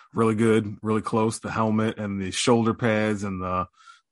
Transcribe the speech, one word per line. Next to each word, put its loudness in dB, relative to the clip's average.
really 2
good, 2
really -2
close. 0
The -8
helmet 0
and -6
the -6
shoulder 2
pads 0
and -6
the, -2